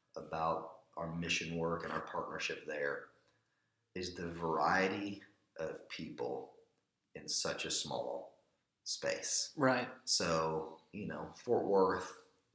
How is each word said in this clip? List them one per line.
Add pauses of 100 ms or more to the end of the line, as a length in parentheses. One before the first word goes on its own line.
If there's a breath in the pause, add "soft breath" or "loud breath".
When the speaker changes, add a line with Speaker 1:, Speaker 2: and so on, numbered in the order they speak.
(160)
Speaker 1:
about (260)
our
mission
work
and
our
partnership
there (920)
is
the
variety (380)
of
people (640)
in
such
a
small (500)
space.
Speaker 2:
Right. (180)
Speaker 1:
So, (140)
you
know, (160)
Fort
Worth, (440)